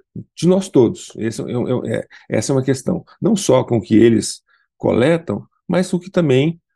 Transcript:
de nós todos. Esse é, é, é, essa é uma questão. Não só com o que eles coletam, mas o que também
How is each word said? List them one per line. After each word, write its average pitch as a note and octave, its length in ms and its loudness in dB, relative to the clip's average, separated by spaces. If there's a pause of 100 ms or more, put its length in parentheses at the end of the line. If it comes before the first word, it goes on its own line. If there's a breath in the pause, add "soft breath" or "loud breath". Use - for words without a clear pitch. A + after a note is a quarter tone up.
(360 soft breath)
de D#3+ 120 0
nós F#3+ 200 2
todos. - 480 2
Esse A2+ 240 -6
é, - 40 -8
é, A#2+ 540 -4
é, - 80 -8 (220 loud breath)
essa A2 240 -2
é C#3 40 2
uma C3 80 0
questão. - 400 -4 (180 soft breath)
Não G3 140 0
só B2+ 260 2
com - 140 -2
o G#2+ 40 0
que - 140 -2
eles A2+ 480 4 (340)
coletam, A2+ 720 -2 (220)
mas F3+ 240 -2
o F3 80 -2
que - 100 -18
também D#3 500 0 (160)